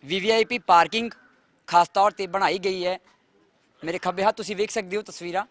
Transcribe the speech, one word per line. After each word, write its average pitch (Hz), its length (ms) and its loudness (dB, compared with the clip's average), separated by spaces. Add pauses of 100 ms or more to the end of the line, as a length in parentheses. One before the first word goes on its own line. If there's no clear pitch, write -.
ਵੀ 156 160 -4
ਵੀ 190 120 -4
ਆਈ 226 140 4
ਪੀ 233 220 -4
ਪਾਰਕਿੰਗ 190 440 4 (560)
ਖਾਸ 170 220 4
ਤੌਰ 202 220 2
ਤੇ 196 160 -6
ਬਣਾਈ 180 320 0
ਗਈ 185 260 -4
ਹੈ। 185 120 -2 (840)
ਮੇਰੇ 170 160 -6
ਖੱਬੇ 180 260 -2
ਹੱਥ 220 140 2
ਤੁਸੀਂ 202 180 -6
ਵੇਖ 208 160 -2
ਸਕਦੇ 196 260 -4
ਹੋ 214 40 -4
ਤਸਵੀਰਾਂ 180 500 -8